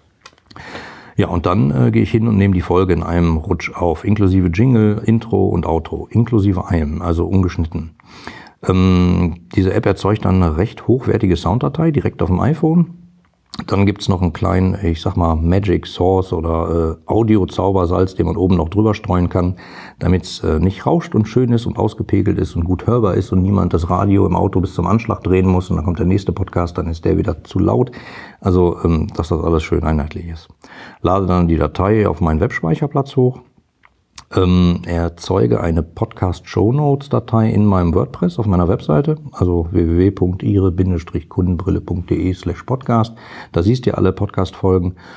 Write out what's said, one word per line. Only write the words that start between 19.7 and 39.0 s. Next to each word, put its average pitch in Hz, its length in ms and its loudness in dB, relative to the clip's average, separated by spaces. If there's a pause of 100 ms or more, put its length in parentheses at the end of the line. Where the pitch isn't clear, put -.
damit's, - 460 -2
äh, 82 140 0
nicht 92 260 -2
rauscht 165 300 0
und 107 120 2
schön 123 260 0
ist 117 120 0
und - 140 -6
ausgepegelt 98 600 0
ist 90 160 -4
und 85 100 -2
gut 90 220 -2
hörbar 110 280 2
ist 98 180 -2
und 95 80 2
niemand 92 320 2
das 85 160 0
Radio 98 380 2
im 87 100 0
Auto 92 240 0
bis 90 140 -4
zum 87 120 -2
Anschlag 104 360 -2
drehen 92 240 2
muss 90 240 2
und 85 60 -2
dann 82 100 -4
kommt 90 120 -2
der - 60 -2
nächste 92 280 0
Podcast, 87 440 -4
dann 82 120 -4
ist 82 180 -6
der 87 100 2
wieder 85 280 -4
zu - 140 -6
laut. 107 340 0 (500)
Also, 90 420 2
ähm, 82 220 2 (100)
dass 85 120 -6
das 80 140 -2
alles 82 200 0
schön 80 220 -2
einheitlich 80 440 -4
ist. 82 200 -14 (520)
Lade 95 240 0
dann 90 240 2
die 82 80 4
Datei 98 500 2
auf 85 140 -2
meinen 80 200 0
Webspeicherplatz 143 760 -2
hoch. 127 240 2 (920)
Ähm, 90 520 4
erzeuge 95 760 0
eine 82 240 0
Podcast-Show-Notes-Datei 117 1600 -2
in 104 160 2
meinem 90 300 2
WordPress 135 460 -2
auf 104 60 -2
meiner 90 200 2
Webseite, 147 520 0 (120)